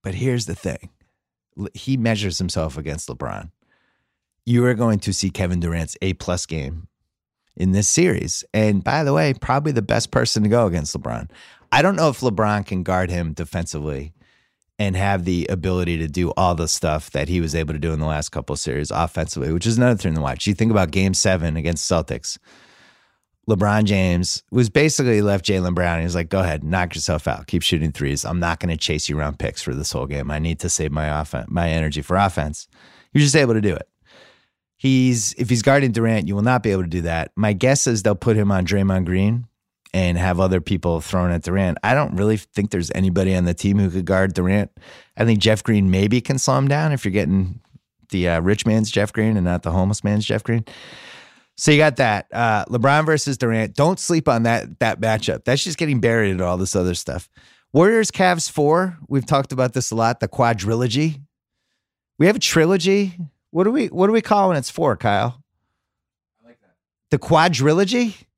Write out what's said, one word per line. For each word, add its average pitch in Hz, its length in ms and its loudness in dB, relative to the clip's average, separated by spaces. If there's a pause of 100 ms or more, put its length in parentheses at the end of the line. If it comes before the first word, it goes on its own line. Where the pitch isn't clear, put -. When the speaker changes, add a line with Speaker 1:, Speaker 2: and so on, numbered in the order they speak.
Speaker 1:
But 95 120 -6
here's 120 300 -2
the 80 100 -8
thing. - 360 -8 (680)
L-, 101 140 -8
he - 240 -4
measures 110 400 -2
himself 80 400 -4
against 73 320 -8
LeBron. 50 420 -10 (960)
You 120 220 4
are 123 80 4
going 110 240 2
to 98 160 -2
see 95 160 -2
Kevin 90 300 -2
Durant's 82 420 -4
A 95 100 -2
plus 87 320 -4
game 80 440 -8 (680)
in 92 160 0
this 101 160 2
series. - 640 0
And 104 320 2
by 147 200 0
the 139 100 0
way, 151 180 2
probably 143 400 -2
the 117 80 0
best 110 300 -2
person 117 320 0
to 104 80 2
go 117 160 4
against 85 280 -2
LeBron. - 360 -8 (420)
I 123 80 6
don't 185 160 2
know 156 140 2
if 123 100 -8
LeBron 104 460 0
can 92 160 -4
guard 92 260 0
him 87 240 -4
defensively 76 800 -8 (680)
and 98 160 -2
have 98 300 0
the 87 240 0
ability 90 480 -2
to 80 100 -4
do 82 300 -2
all 87 180 2
the 80 140 -2
stuff 76 440 -2
that 73 180 -4
he 87 100 0
was 78 140 -4
able 78 180 -4
to 78 80 -6
do 80 140 -2
in 78 40 -4
the 76 60 -4
last 76 240 -4
couple - 240 -8
of 65 60 -6
series 71 320 -6
offensively, 80 600 -4
which 87 160 -2
is 113 120 0
another 123 180 4
thing 87 180 -4
to 78 60 -2
watch. 67 260 -4
You 104 60 0
think 113 180 0
about 95 200 2
Game 95 240 0
seven 82 420 0
against 80 340 -4
Celtics. 76 460 -2 (1120)
LeBron 104 360 2
James 92 680 0
was 120 180 2
basically 131 540 2
left 101 240 0
Jaylen 90 280 0
Brown. 87 260 0
He 82 40 -2
was 87 100 -2
like, 85 140 -4
"Go 95 120 0
ahead, 78 220 -2
knock 87 320 -2
yourself 78 320 -4
out. 73 200 -4
Keep 85 160 -2
shooting 80 280 0
threes. 71 360 -4
I'm 87 120 -4
not 85 220 -2
gonna 85 160 -4
chase 78 320 -4
you 73 100 -4
around 73 200 -4
picks - 240 -6
for 65 120 -6
this 73 180 -6
whole 65 140 -4
game. 69 240 -6
I 73 100 -4
need 80 200 -4
to 87 80 -6
save 78 240 -4
my 76 160 -2
offen-, 76 400 -6
my 85 220 -2
energy 78 320 -2
for 90 140 -2
offense." 80 520 -2 (460)
He 143 40 4
was 147 60 6
just 143 120 2
able 131 180 4
to 110 80 2
do 98 120 0
it. - 140 -10 (880)
He's, 127 640 2
if 123 100 -2
he's 117 140 0
guarding 135 300 4
Durant, 113 360 0
you 98 60 -2
will 101 80 0
not 123 200 2
be 110 80 0
able 95 120 0
to 87 60 -4
do 87 120 -2
that. 82 340 -4
My 104 200 0
guess 127 320 2
is 113 160 0
they'll 104 120 2
put 110 220 0
him 101 160 2
on 92 140 0
Draymond 95 400 2
Green 101 400 0 (480)
and 90 240 2
have 90 200 0
other 92 220 2
people 85 400 -2
thrown 90 300 0
at 85 120 -2
Durant. 92 400 0
I 110 120 2
don't 147 220 0
really 107 200 2
think 104 340 -4
there's 87 240 -2
anybody 95 400 2
on 90 120 2
the 87 80 0
team 98 240 0
who 98 100 2
could 90 160 -4
guard 95 300 2
Durant. 98 360 0 (460)
I 110 80 0
think 113 160 4
Jeff 107 220 2
Green 101 280 4
maybe 101 300 4
can 135 180 -4
slow 135 200 0
him 135 100 2
down 151 240 0
if 131 140 -4
you're 98 60 -2
getting 92 480 0 (500)
the, 87 180 0
uh, 82 140 2
rich 98 240 0
man's 110 240 2
Jeff 101 240 0
Green 110 240 2
and 90 80 0
not 87 160 0
the 82 80 -2
homeless 95 340 0
man's 104 220 0
Jeff 107 180 -2
Green. 113 220 -2 (920)
So - 140 2
you 147 80 8
got 151 180 4
that. 110 340 2
Uh, 110 360 0
LeBron 139 400 4
versus 143 320 0
Durant. 113 360 0
Don't 165 240 2
sleep 165 300 0
on 117 140 2
that, 113 380 0
that 113 200 0
matchup. 110 440 -2
That's 135 200 0
just 165 140 -6
getting 147 220 0
buried 113 320 2
in 92 100 -2
all 90 160 0
this 95 180 -2
other 90 180 2
stuff. - 360 -8 (420)
Warriors 208 380 4
Cavs 180 400 0
four. 165 480 0 (100)
We've 135 160 -2
talked 139 280 0
about 127 200 0
this - 180 -4
a - 40 -6
lot. 113 260 2
The 107 80 -2
quadrilogy. 120 920 0 (960)
We 156 80 6
have 208 100 4
a 202 40 -6
trilogy. 185 760 2 (380)
What 170 120 2
do 208 60 4
we, 254 160 0
what 185 220 2
do 214 40 4
we 226 80 4
call 202 280 2
when 170 100 2
it's 127 100 -4
four, 143 300 0
Kyle? 117 440 0 (1000)
Speaker 2:
I - 60 -20
like - 120 -20
that. - 140 -20 (360)
Speaker 1:
The 147 80 0
quadrilogy? 175 1080 2 (100)